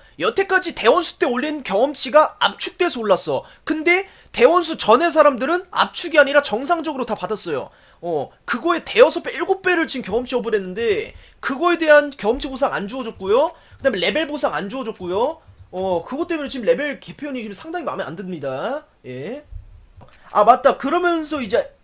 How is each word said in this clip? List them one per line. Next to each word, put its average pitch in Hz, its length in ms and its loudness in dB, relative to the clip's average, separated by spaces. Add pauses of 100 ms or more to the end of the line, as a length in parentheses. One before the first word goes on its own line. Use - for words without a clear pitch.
(180)
여태까지 370 580 0
대원수 311 440 2
때 359 60 0
올린 285 360 -2
경험치가 262 800 2
압축돼서 240 600 -2
올랐어. 170 420 0 (220)
근데 339 420 0 (240)
대원수 311 460 4
전의 285 340 4
사람들은 294 580 2
압축이 294 480 -2
아니라 285 240 6
정상적으로 277 640 -2
다 220 100 -4
받았어요. 175 540 -6 (320)
어, 156 280 -4 (160)
그거에 302 400 -2
대여섯 - 380 4
배, - 100 -8
일곱 349 280 -2
배를 339 260 0
지금 247 180 -6
경험치 240 300 -2
업을 220 200 -2
했는데, 190 580 -2 (280)
그거에 330 360 0
대한 294 340 6
경험치 269 360 -2
보상 262 260 -2
안 175 140 -4
주어졌고요. 226 680 0 (240)
그다음에 226 220 0
레벨 208 280 0
보상 285 260 -2
안 180 160 -4
주어졌고요. 220 720 -4 (300)
어, 180 340 -4
그것 285 220 -6
때문에 302 200 -4
지금 247 180 -8
레벨 262 360 0
개편이 262 400 -10
지금 214 100 -10
상당히 320 320 -8
마음에 170 200 -6
안 135 120 -10
듭니다. 170 720 -6 (180)
예. 151 400 -12 (840)
아, 208 140 4
맞다. 254 320 6
그러면서 320 640 0
이제 466 420 -2